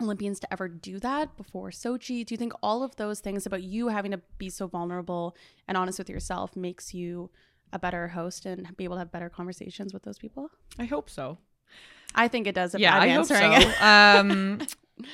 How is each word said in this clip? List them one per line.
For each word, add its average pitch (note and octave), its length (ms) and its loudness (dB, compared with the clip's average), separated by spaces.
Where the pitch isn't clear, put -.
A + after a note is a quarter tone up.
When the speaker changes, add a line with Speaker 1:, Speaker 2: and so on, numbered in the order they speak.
Speaker 1:
Olympians G3+ 400 -4
to - 120 -12
ever F#3 160 -8
do F3+ 320 -14
that D4 360 -4
before F#3+ 340 -14
Sochi, A#3+ 540 -8
do A3+ 80 -10
you A3 60 -8
think A#3 140 -6
all A3 220 -2
of B3 120 -10
those G#3 240 -6
things G3 260 -6
about F#3+ 180 -8
you A3 240 -4
having G#3 240 -4
to F#3 80 -8
be F#3+ 100 -10
so F#3+ 200 -8
vulnerable F3 680 -6
and F#3+ 80 -2
honest F#3 220 -4
with F#3 100 -12
yourself F#3 480 -8
makes F3+ 380 -10
you F3 360 -10
a - 80 -10
better F3 280 -6
host F3 380 -10
and F3+ 300 -12
be F#3+ 80 -10
able F3+ 120 -8
to F3+ 40 -8
have E3+ 120 -12
better E3+ 160 -10
conversations F#3 640 -12
with F#3+ 120 -16
those G#3 140 -16
people? C4+ 320 -14
Speaker 2:
I A#3+ 80 -8
hope - 240 -6
so. C#3+ 260 -10
Speaker 1:
I A#3 140 4
think A3+ 200 -2
it G3+ 80 -4
does. F3+ 180 -2
If G3 60 0
Speaker 2:
Yeah, F#3 160 8
Speaker 1:
I'm G3+ 60 6
Speaker 2:
I A#3+ 80 6
hope D4+ 200 2
Speaker 1:
answering G#3+ 300 8
Speaker 2:
so. - 80 8
Speaker 1:
it. - 140 0
<laughs> - 0 -
Speaker 2:
Um, G3+ 800 8